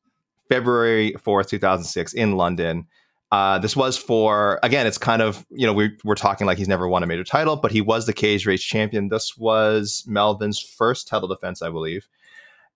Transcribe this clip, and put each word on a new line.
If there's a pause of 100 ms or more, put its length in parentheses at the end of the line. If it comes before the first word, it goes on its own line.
(500)
February
fourth,
two
thousand
six,
in
London. (420)
Uh,
this
was
for,
again,
it's
kind
of,
you
know,
we, (120)
we're
talking
like
he's
never
won
a
major
title,
but
he
was
the
Cage
Rage
champion.
This
was
Melvin's
first
title
defense,
I
believe. (680)